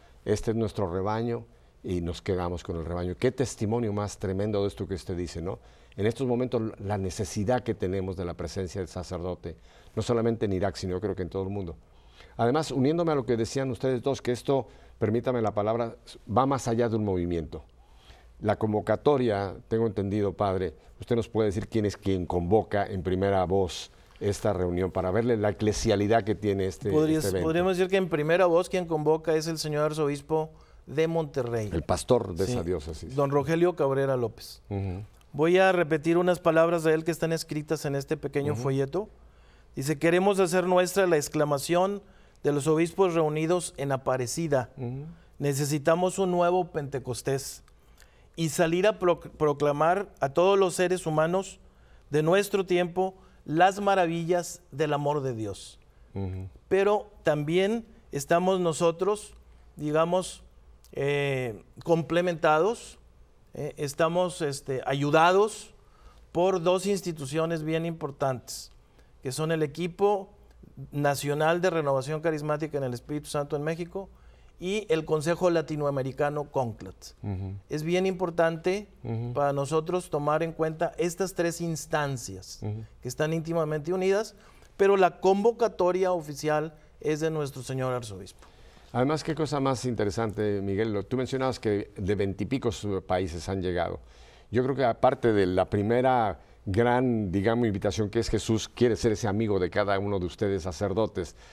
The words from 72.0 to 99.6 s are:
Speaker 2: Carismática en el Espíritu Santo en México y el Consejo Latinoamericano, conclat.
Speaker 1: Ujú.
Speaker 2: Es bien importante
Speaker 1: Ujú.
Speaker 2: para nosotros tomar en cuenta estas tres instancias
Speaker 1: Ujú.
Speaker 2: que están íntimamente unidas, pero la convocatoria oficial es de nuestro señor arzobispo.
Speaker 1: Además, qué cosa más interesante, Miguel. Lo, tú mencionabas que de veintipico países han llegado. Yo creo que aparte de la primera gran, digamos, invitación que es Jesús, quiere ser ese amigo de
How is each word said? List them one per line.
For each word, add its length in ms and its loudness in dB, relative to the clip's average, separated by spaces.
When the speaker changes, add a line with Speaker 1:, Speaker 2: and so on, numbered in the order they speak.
Speaker 2:
Carismática 580 -2
en 60 -2
el 100 -4
Espíritu 340 -8
Santo 280 -4
en 60 -2
México 460 -6
y 280 -4
el 160 2
Consejo 460 2
Latinoamericano, 1000 -2
conclat. 440 -4
Speaker 1:
Ujú. 320 -4
Speaker 2:
Es 140 -4
bien 240 0
importante 800 0
Speaker 1:
Ujú. 300 -4
Speaker 2:
para 180 2
nosotros 580 -2
tomar 320 0
en 100 -4
cuenta 460 -2
estas 360 -2
tres 260 -2
instancias 1040 -6
Speaker 1:
Ujú. 220 -6
Speaker 2:
que 60 -8
están 240 -2
íntimamente 600 -2
unidas, 420 0
pero 200 6
la 240 4
convocatoria 920 2
oficial 640 -2
es 200 -2
de 100 0
nuestro 320 -4
señor 320 -4
arzobispo. 520 -10
Speaker 1:
Además, 320 2
qué 100 -2
cosa 260 -2
más 240 0
interesante, 800 0
Miguel. 300 0
Lo, 100 -2
tú 160 -4
mencionabas 420 -2
que 360 -2
de 180 0
veintipico 560 -2
países 420 -2
han 120 -2
llegado. 400 -2
Yo 120 2
creo 120 0
que 100 0
aparte 500 4
de 100 6
la 240 2
primera 680 2
gran, 640 2
digamos, 360 2
invitación 420 0
que 120 0
es 100 -2
Jesús, 400 0
quiere 260 4
ser 160 2
ese 160 -2
amigo 300 2
de 100 2